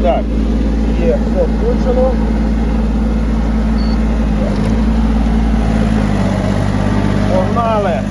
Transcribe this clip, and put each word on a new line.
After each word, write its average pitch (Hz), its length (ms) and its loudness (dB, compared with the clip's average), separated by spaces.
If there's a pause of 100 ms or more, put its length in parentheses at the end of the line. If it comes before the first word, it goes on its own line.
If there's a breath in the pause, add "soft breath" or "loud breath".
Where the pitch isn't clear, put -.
Так, - 200 0 (760)
є, 165 160 2
все - 260 0
включено. - 680 0 (4000)
Погнали. 202 640 0 (120)